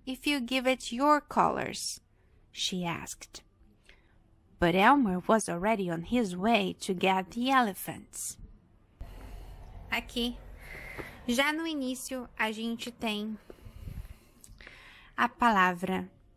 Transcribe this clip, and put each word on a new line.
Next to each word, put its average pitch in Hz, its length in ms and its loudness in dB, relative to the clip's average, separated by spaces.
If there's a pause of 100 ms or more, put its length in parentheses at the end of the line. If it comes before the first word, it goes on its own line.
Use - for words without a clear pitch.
if 262 220 -6
you 294 120 2
give 254 280 0
it 254 240 0
your 285 280 4
colors?" - 800 0 (580)
she 180 260 -4
asked. - 600 -10 (1160)
But 170 140 4
Elmer 202 540 6
was 220 200 4
already 185 440 0
on 165 100 -4
his 196 340 0
way 202 440 2
to 190 160 -2
get 190 360 2
the 247 200 0
elephants. - 840 -2 (1600)
Aqui, 247 440 -2 (920)
já 277 260 2
no 330 140 -4
início, 262 680 -6
a 220 160 0
gente 233 400 -6
tem 214 460 -4 (1800)
a 240 140 2
palavra 185 800 4 (280)